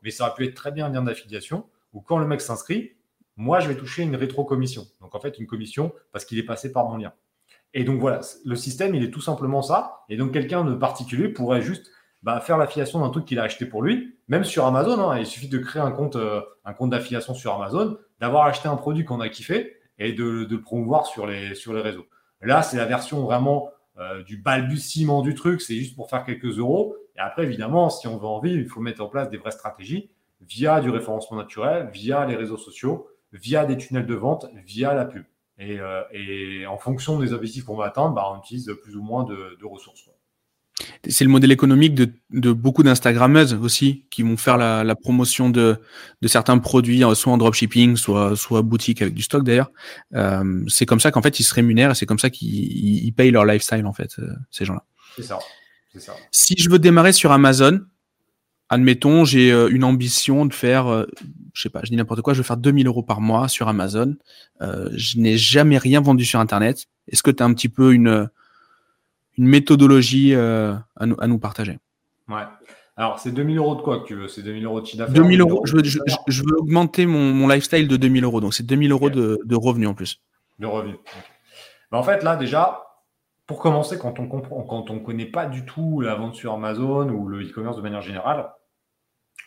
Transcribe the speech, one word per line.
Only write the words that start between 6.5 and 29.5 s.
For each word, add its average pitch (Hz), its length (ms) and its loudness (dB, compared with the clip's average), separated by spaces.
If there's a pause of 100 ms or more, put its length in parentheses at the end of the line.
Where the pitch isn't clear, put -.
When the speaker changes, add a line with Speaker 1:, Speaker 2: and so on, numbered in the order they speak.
Speaker 1:
par 123 180 -4
mon 113 100 -12
lien. 98 140 -14 (600)
Et 127 120 -4
donc, 131 140 -2
voilà, 120 220 -4 (240)
le 120 120 -8
système, 165 380 -6
il 127 80 -2
est 120 80 -6
tout 147 120 -14
simplement 135 400 -6
ça. 160 480 -6
Et 107 80 -10
donc, 131 140 -4
quelqu'un 170 320 -4
de 127 100 -2
particulier 127 540 -6
pourrait 123 340 -4
juste, - 280 -10 (320)
bah, 120 180 -6
faire 165 180 -2
l'affiliation 147 420 -4
d'un 131 100 -2
truc 156 140 -6
qu'il 120 140 -6
a 113 40 -2
acheté 110 240 -8
pour 110 160 -8
lui, 240 340 -4 (120)
même 170 160 -2
sur 143 200 -2
Amazon, 175 460 0
hein. 127 80 -4
Il 110 80 -8
suffit 131 220 -16
de 131 100 -4
créer 147 240 -8
un 135 80 -2
compte, 139 260 -6
euh, 104 240 -4 (240)
un 104 80 -16
compte 123 180 -6
d'affiliation 120 440 -8
sur 107 200 -8
Amazon, 147 440 -6 (220)
d'avoir 139 240 2
acheté 147 240 -2
un 143 80 -4
produit 156 280 -6
qu'on 120 160 -8
a 110 80 -6
kiffé 180 480 -8 (220)
et 110 140 -6
de, 113 320 -6
de 107 120 -8
le 104 60 -10
promouvoir 120 440 -4
sur 104 200 -12
les, 98 280 -10
sur 113 180 -14
les 110 80 -6
réseaux. 98 260 -10 (340)
Là, 135 220 0
c'est 131 140 -8
la 117 80 -4
version 123 400 -6
vraiment, 139 460 -2 (280)
euh, 92 240 -14
du 101 140 -20
balbutiement 139 840 -4
du 147 120 -4
truc, 175 260 -4
c'est 113 140 -12
juste 127 220 -10
pour 113 120 -18
faire 127 160 -8
quelques 117 340 -10
euros. 175 360 -4 (220)
Et 95 40 -12
après, 98 240 -8
évidemment, 135 460 -2
si - 160 -12
on 113 120 -12
veut 104 80 -12
en 107 140 -8
vivre, 170 180 -4
il 120 100 -6
faut - 120 -16
mettre 113 220 -10
en 104 60 -10
place 110 220 -8
des 104 60 -14
vraies 107 140 -14